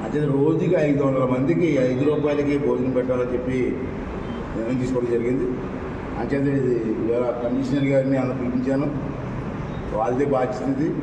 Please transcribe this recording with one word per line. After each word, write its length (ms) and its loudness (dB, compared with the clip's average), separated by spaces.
అయితే 160 -2
రోజుకి 400 4
ఐదు 200 2
వందల 260 2
మందికి 340 2
ఐదు 200 0
రూపాయలకి 460 0
భోజనం 320 0
పెట్టాలని 380 0
చెప్పి 240 -2
నిర్ణయం 260 -2
తీసుకోవడం 340 0
జరిగింది. 300 0
అంచేత 260 0
ఇది 160 2
ఇవాళ 220 2
కమిషనర్ 500 0
గారిని 300 4
అలా 160 -2
పిలిపించాను. 500 0
వాళ్ళదే 380 2
బాధ్యత 400 0
ఇది. 160 0